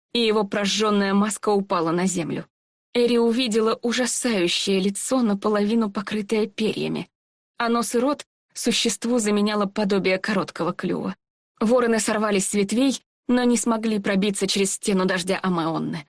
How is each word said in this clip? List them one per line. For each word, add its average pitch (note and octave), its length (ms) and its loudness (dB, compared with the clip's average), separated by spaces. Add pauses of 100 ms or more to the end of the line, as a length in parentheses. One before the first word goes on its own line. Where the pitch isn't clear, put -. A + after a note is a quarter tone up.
(140)
и A#3+ 60 0
его G#3+ 240 2
прожжённая G3+ 720 0
маска G#3 360 0
упала F#3+ 420 0
на F3 140 0
землю. F3+ 400 -4 (480)
Эри A#3+ 240 4
увидела A3+ 640 2
ужасающее A3 1000 0
лицо, G3+ 420 0
наполовину G#3 680 0
покрытое G#3+ 560 -2
перьями, E3 600 -4 (480)
а A#3 120 -2
нос A#3 260 0
и A#3 40 2
рот C#4 260 -2 (280)
существу A#3 680 0
заменяло G#3 460 0
подобие G3 520 0
короткого F3+ 560 -4
клюва. F3 420 -6 (440)
Вороны A3+ 400 2
сорвались G#3 480 0
с - 60 -6
ветвей, G#3+ 480 0 (260)
но B3 160 2
не A#3+ 140 4
смогли A3 420 0
пробиться G3+ 480 0
через G3 260 0
стену F#3+ 320 0
дождя F#3 360 -2
Амаонны. D#3+ 680 -4